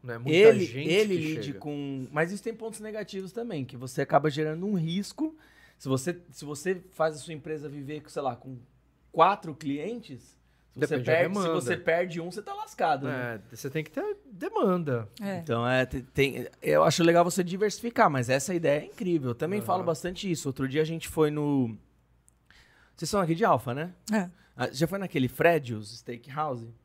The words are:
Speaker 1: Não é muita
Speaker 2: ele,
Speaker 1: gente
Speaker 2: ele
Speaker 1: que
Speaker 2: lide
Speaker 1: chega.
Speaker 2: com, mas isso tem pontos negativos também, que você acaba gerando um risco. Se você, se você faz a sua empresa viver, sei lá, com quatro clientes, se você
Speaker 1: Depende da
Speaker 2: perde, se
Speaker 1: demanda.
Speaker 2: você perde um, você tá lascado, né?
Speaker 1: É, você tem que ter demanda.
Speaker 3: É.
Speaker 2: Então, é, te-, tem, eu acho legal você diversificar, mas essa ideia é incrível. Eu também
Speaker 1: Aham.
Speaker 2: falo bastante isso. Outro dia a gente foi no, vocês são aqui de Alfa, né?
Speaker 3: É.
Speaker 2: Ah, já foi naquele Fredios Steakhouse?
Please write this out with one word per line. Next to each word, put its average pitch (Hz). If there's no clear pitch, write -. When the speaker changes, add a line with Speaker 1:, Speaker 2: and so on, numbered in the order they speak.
Speaker 1:
Não 123
é 117
muita 127
Speaker 2:
ele, 208
Speaker 1:
gente 135
Speaker 2:
ele 196
Speaker 1:
que 160
Speaker 2:
lide 156
Speaker 1:
chega. 135
Speaker 2:
com, 139
mas 160
isso 196
tem 226
pontos 220
negativos 208
também, 220
que 131
você 127
acaba 147
gerando 156
um 208
risco. 190
Se -
você, 135
se 147
você 151
faz 156
a -
sua 165
empresa 151
viver, 143
sei -
lá, 127
com 127
quatro 170
clientes, 147
se -
você 147
Speaker 1:
Depende 127
da 151
Speaker 2:
perde, 165
se 208
Speaker 1:
demanda. 165
Speaker 2:
você 147
perde 170
um, 175
você 208
tá 392
lascado, 160
né? 120
Speaker 1:
É, 117
você 135
tem 151
que -
ter 403
demanda. 180
Speaker 3:
É. 196
Speaker 2:
Então, 120
é, 127
te-, 131
tem, 123
eu 151
acho 165
legal 170
você 180
diversificar, 202
mas 127
essa 139
ideia 151
é -
incrível. 160
Eu 117
também 175
Speaker 1:
Aham. 202
Speaker 2:
falo 185
bastante 175
isso. 151
Outro 147
dia 147
a 160
gente 160
foi 156
no, 143
vocês 156
são 208
aqui 165
de 180
Alfa, 135
né? 160
Speaker 3:
É. 190
Speaker 2:
Ah, 127
já 147
foi 190
naquele 156
Fredios 120
Steakhouse? 123